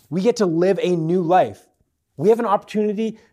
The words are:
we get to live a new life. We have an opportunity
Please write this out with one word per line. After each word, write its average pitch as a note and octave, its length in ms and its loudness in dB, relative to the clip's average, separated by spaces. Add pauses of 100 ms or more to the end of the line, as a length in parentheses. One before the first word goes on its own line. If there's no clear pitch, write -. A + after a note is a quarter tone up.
(100)
we F3+ 120 -4
get A#3 140 0
to G#3+ 100 0
live F3 360 0
a F3+ 140 0
new E3+ 260 -2
life. D#3+ 460 0 (480)
We F3 140 2
have A3+ 100 2
an A#3 60 -4
opportunity G#3 720 -2 (140)